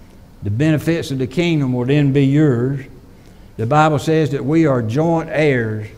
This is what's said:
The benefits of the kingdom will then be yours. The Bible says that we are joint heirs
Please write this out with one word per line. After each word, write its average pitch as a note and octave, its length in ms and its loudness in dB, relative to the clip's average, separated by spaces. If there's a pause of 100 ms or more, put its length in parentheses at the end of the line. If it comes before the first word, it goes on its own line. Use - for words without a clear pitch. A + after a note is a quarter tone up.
(420)
The G#2 80 -6
benefits D#3 600 0
of C3+ 80 -6
the C3 80 -4
kingdom D#3+ 460 0
will B2 120 -2
then C#3+ 280 2
be C#3 140 2
yours. C#3 600 0 (720)
The A2+ 100 -4
Bible D3+ 320 2
says D#3+ 320 0
that C3+ 140 -6
we D#3+ 220 2
are C3 160 0
joint D#3 480 -2
heirs A#2 680 -2